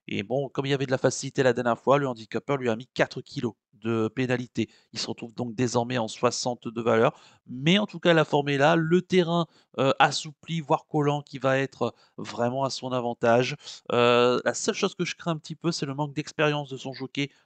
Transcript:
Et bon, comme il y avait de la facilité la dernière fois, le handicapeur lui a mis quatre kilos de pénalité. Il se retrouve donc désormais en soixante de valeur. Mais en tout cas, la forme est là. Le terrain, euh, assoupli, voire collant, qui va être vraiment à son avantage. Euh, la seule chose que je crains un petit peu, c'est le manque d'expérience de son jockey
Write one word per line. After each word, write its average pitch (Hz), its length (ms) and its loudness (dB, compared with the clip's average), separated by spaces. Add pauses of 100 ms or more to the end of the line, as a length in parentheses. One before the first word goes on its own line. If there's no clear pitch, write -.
Et 104 140 -6
bon, 123 260 -4
comme 139 200 -4
il - 20 -2
y 143 40 0
avait 139 120 -2
de 127 60 -4
la 131 80 0
facilité 135 420 0
la 131 120 6
dernière 120 260 0
fois, 135 180 4
le 143 100 -2
handicapeur 117 500 -6
lui 127 120 -2
a 110 60 0
mis 123 180 -10
quatre 139 280 -2
kilos 120 320 -6 (200)
de 110 340 0
pénalité. 123 640 -4 (240)
Il 120 60 -10
se - 80 -6
retrouve 117 260 -10
donc 120 220 -8
désormais 120 420 0
en 113 100 -2
soixante - 600 -2
de 117 140 -8
valeur. 113 380 2 (280)
Mais 143 320 0
en 208 80 -4
tout 170 120 -14
cas, 175 140 4
la 160 120 4
forme 143 240 0
est 143 100 0
là. 151 160 4
Le 165 260 2
terrain, 170 460 2 (320)
euh, 131 180 4
assoupli, 156 640 0
voire 151 240 0
collant, 147 380 -2
qui - 160 -14
va 135 180 2
être 127 380 -2 (220)
vraiment 117 460 -2
à 135 60 0
son 127 220 -8
avantage. 120 640 2 (360)
Euh, 120 540 4
la 120 80 0
seule - 220 -4
chose 196 180 -2
que 180 100 -4
je - 120 -6
crains - 160 -6
un 160 60 -2
petit 151 180 -12
peu, 170 160 -4
c'est 160 160 -4
le 135 80 -6
manque 143 180 -6
d'expérience 147 560 -2
de 131 80 -10
son 131 160 -10
jockey 135 380 -6 (140)